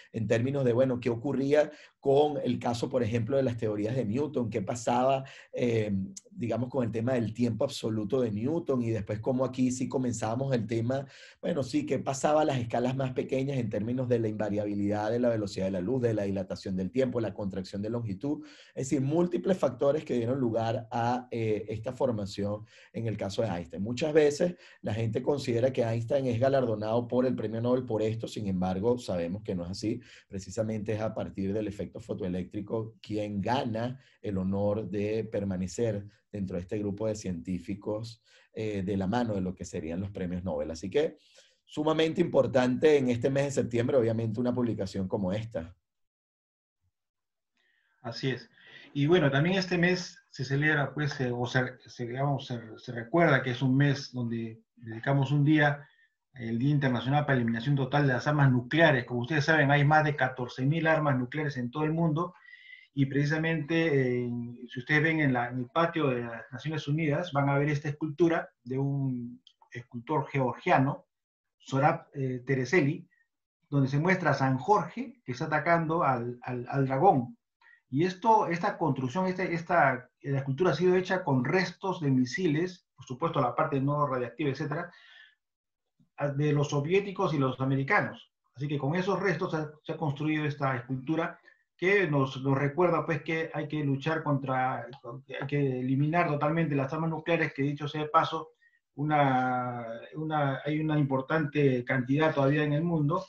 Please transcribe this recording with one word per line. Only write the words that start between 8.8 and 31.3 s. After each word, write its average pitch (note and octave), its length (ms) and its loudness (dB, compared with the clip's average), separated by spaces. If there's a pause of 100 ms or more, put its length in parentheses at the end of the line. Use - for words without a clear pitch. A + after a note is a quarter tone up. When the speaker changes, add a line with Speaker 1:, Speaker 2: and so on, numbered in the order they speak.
Speaker 1:
Y A2+ 80 -2
después G#2+ 300 -4
cómo C3 240 0
aquí B2+ 260 0
sí B2 160 -4
comenzábamos B2 680 -2
el A2 120 0
tema, A#2 400 -2 (360)
bueno, F3 200 -2
sí, D3 220 -2
¿qué C3+ 140 0
pasaba D3+ 420 2
a D3+ 60 4
las C#3 120 0
escalas A#2+ 380 0
más C3+ 160 -2
pequeñas C3+ 460 -2
en A2+ 100 -2
términos A#2 400 -2
de A#2+ 100 4
la A2+ 100 0
invariabilidad G#2 800 0
de A#2+ 100 0
la B2 80 4
velocidad G2+ 380 -2
de F#2+ 60 -2
la F2+ 100 -2
luz, B2+ 180 0
de A#2 140 2
la G#2 80 0
dilatación G2 520 -4
del F#2 160 -2
tiempo, B2 300 0
la G2+ 140 -4
contracción G2 480 -6
de G#2+ 80 -4
longitud? A#2+ 560 -4 (280)
Es C3+ 140 -6
decir, C#3+ 140 0
múltiples F3 560 0
factores C#3 440 0
que - 120 -4
dieron A#2+ 260 0
lugar A2+ 500 -2
a, A#2+ 400 -2
eh, A2 380 -2
esta A2+ 240 -6
formación G#2 720 -2 (300)
en A#2 140 -4
el G2 100 -4
caso G2 240 -2
de A2+ 60 0
Einstein. F2 340 -6
Muchas B2 320 -2
veces D#3 420 4 (240)
la A2 140 -2
gente A2+ 280 -2
considera B2 480 0
que B2 120 0
Einstein A#2 440 0
es A#2 140 0
galardonado A#2+ 640 2
por B2 200 2
el B2+ 80 2
premio A2+ 260 -4
Nobel B2 240 2
por A2+ 160 -2
esto, A2+ 260 -2
sin G#2+ 220 -6
embargo, F#2+ 500 0
sabemos F2+ 440 -4
que G2+ 120 -6
no F2 100 -4
es E2+ 60 -8
así. G#2 300 -4 (260)
Precisamente G#2+ 680 -6
es G#2+ 80 -4
a A2 100 -4
partir G2 400 -6